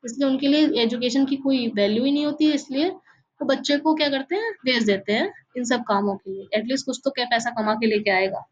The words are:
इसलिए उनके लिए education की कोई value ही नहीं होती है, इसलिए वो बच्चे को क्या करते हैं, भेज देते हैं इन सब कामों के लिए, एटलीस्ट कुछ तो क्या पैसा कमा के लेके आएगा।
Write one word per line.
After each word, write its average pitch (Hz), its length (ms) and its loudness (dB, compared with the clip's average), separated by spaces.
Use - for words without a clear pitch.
इसलिए 269 240 -2
उनके 262 200 0
लिए 294 340 4
education 247 440 2
की 277 120 -2
कोई 269 280 0
value 214 280 2
ही 277 80 2
नहीं 294 140 0
होती 302 200 0
है, 302 80 4
इसलिए 277 340 -2
वो 285 60 -6
बच्चे 269 320 0
को 311 160 2
क्या 302 140 0
करते 277 280 -2
हैं, 440 160 -2
भेज 247 200 2
देते 202 280 0
हैं 294 200 0
इन 254 100 -4
सब 240 180 0
कामों 202 320 0
के 196 140 -14
लिए, 196 240 -10
एटलीस्ट 233 320 -2
कुछ 254 180 -6
तो 277 60 0
क्या 247 160 -4
पैसा 240 260 -2
कमा 214 220 0
के 226 120 0
लेके 208 260 2
आएगा। 190 400 0